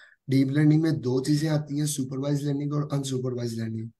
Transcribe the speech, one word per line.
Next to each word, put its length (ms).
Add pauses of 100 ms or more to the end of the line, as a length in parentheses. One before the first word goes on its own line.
(300)
डीप 180
लर्निंग 340
में 180
दो 200
चीजें 280
आती 300
हैं, 80
सुपरवाइज 580
लर्निंग 280
और 200
अनसुपरवाइज 680
लर्निंग। 400